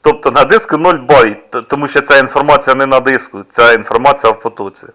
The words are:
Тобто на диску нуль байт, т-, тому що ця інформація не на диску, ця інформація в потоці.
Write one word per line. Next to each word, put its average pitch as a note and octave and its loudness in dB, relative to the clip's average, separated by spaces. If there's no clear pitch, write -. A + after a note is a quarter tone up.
Тобто D3 0
на C3+ 2
диску D3 0
нуль E3+ 0
байт, B2 0
т-, A#2+ -8
тому C#3 -6
що D3 -2
ця C#3+ 2
інформація C#3 0
не C3+ -2
на C3 2
диску, B2 -4
ця A#2 2
інформація A#2 0
в - -8
потоці. - -12